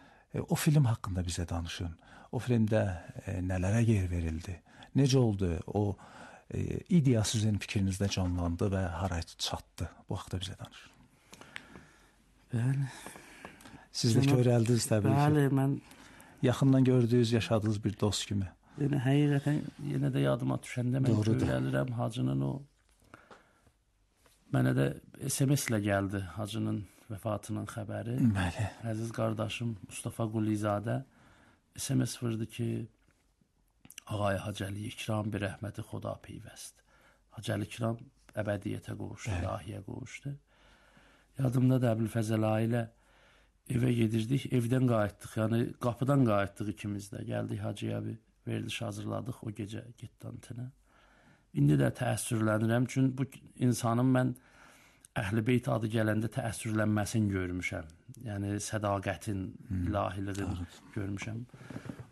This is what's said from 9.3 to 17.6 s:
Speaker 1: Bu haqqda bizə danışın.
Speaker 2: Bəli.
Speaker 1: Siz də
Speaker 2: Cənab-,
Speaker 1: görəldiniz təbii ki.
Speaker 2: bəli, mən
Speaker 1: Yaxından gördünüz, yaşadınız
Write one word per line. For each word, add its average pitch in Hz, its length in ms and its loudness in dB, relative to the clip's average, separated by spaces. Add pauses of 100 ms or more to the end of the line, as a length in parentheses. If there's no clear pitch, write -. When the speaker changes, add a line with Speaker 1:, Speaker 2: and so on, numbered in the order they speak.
Speaker 1:
Bu 101 100 -4
haqqda - 240 -8
bizə 95 160 -10
danışın. - 320 -18 (1600)
Speaker 2:
Bəli. 131 360 0 (1000)
Speaker 1:
Siz 117 220 0
də 127 80 6
Speaker 2:
Cənab-, 135 220 6
Speaker 1:
görəldiniz 120 480 4
təbii 107 180 4
ki. 135 160 6
Speaker 2:
bəli, 147 300 6
mən 135 240 2 (600)
Speaker 1:
Yaxından 135 420 6
gördünüz, 123 500 6
yaşadınız 107 500 2